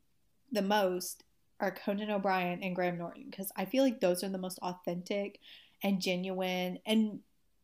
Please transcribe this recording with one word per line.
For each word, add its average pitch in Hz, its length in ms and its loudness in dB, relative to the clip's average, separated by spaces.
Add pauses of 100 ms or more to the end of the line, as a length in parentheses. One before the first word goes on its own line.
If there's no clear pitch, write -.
(520)
the 208 100 2
most 190 640 2 (360)
are 196 140 2
Conan 208 360 -2
O'Brien 190 520 0
and 185 120 -2
Graham 175 240 0
Norton, - 320 -10
'cause - 260 -8
I 190 80 -2
feel 254 200 4
like 247 160 2
those 180 220 4
are 202 60 -2
the 190 100 -2
most 185 220 -6
authentic 185 800 -4 (420)
and 196 180 2
genuine, 180 840 0
and 214 360 2 (400)